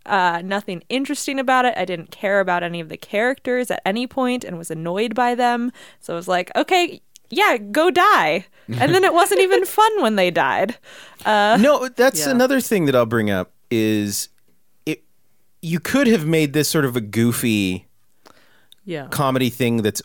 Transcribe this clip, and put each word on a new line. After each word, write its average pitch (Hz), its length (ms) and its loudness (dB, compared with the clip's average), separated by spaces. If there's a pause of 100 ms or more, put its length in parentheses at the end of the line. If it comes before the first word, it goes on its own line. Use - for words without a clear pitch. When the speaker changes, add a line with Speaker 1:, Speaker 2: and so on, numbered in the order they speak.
Speaker 1:
uh, 175 400 0
nothing 190 440 -6
interesting 269 500 -4
about 254 260 2
it. 247 120 0
I 185 80 -2
didn't 175 260 -8
care 202 300 0
about 180 240 0
any 170 160 -8
of 160 80 -12
the 165 80 -14
characters 247 760 -4
at - 160 -4
any 226 200 -2
point 247 380 -2
and 175 140 -10
was 170 120 -14
annoyed 175 440 -4
by 247 220 0
them. 240 340 0 (300)
So - 120 -12
I 170 40 -6
was 175 120 -10
like, 180 280 -2
"Okay, 349 440 0 (300)
yeah, 349 260 2
go 220 340 0
die." 254 560 2 (220)
And 220 260 0
then 381 100 4
it 330 100 2
wasn't 370 280 4
even 381 220 2
Speaker 2:
<laughs> - 140 -4
Speaker 1:
fun 427 240 2
when 220 140 0
they 185 160 2
died. 151 440 0 (480)
Uh, 208 360 2
Speaker 2:
No, 254 280 4
that's 262 380 0
Speaker 3:
Yeah. 277 60 0
Speaker 2:
another 254 280 2
thing 190 260 0
that 131 100 2
I'll 120 100 4
bring 110 240 0
up 92 220 -2 (180)
is 107 580 0 (580)
it, - 180 -8 (580)
you 170 160 -4
could 269 300 0
have 185 180 2
made 156 260 2
this 147 160 0
sort 151 160 0
of 123 120 -2
a 123 40 0
goofy 107 840 0 (1000)
Speaker 3:
Yeah. 147 200 -10
Speaker 2:
comedy 131 420 0
thing 117 320 -2
that's 104 220 -2